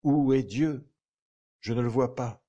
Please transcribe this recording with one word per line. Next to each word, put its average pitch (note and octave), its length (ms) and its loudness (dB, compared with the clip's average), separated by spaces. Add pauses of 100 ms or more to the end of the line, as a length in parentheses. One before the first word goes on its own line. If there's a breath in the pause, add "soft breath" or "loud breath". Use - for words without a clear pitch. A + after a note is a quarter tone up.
Où C#3+ 280 2
est C3+ 120 2
Dieu ? C3 440 -4 (720)
Je A#2 140 -6
ne A#2+ 80 0
le A#2+ 60 0
vois B2 260 0
pas. A#2+ 360 -8